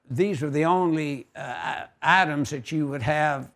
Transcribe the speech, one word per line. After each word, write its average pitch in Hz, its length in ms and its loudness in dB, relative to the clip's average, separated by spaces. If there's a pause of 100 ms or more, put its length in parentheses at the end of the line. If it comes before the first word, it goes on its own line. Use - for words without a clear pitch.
(120)
these 160 320 0
are 147 80 -4
the 147 140 2
only, 160 600 0 (100)
uh, - 60 -12
i-, - 440 -8 (180)
items 156 480 4
that 139 200 -8
you 156 140 0
would 139 160 -4
have, 147 540 0